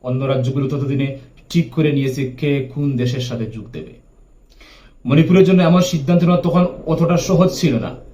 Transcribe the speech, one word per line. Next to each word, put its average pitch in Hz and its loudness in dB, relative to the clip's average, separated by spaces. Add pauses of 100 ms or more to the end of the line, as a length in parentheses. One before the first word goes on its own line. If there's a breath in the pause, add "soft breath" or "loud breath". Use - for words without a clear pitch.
অন্য 131 -4
রাজ্যগুলো 131 -2
ততদিনে 139 -4 (320 loud breath)
ঠিক - -2
করে 151 0
নিয়েছে 135 -2
কে 143 -2
কোন 143 -2
দেশের 123 -2
সাথে 113 -6
যোগ 104 -14
দেবে। - -14 (1120 soft breath)
মণিপুরের 165 4
জন্য 180 4
এমন 175 4
সিদ্ধান্ত 170 0
নেওয়া 175 2
তখন 175 2 (180)
অতটা 165 0
সহজ 180 0
ছিল 139 0
না। 85 -8 (180)